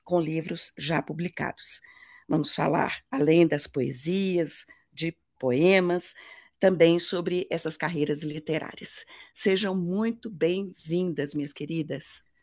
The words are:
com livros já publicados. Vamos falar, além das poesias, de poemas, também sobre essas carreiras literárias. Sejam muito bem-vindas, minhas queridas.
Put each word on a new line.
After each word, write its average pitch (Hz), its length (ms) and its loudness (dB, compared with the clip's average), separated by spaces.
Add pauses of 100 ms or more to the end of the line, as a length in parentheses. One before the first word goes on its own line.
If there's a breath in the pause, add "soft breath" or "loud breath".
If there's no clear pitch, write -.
com 175 180 2
livros 165 560 -4
já 151 240 -2
publicados. - 800 -6 (480 loud breath)
Vamos 151 240 0
falar, 151 560 0
além 160 380 6
das 147 220 0
poesias, 156 960 -2 (260 soft breath)
de 165 240 -6 (220)
poemas, 175 800 2 (420 loud breath)
também 170 400 6
sobre 175 500 -2
essas 165 280 -2
carreiras 151 480 -2
literárias. - 840 -8 (260 loud breath)
Sejam 190 440 0
muito 214 520 -2
bem-vindas, 170 1040 -2
minhas 147 200 -4
queridas. 151 720 -6 (180)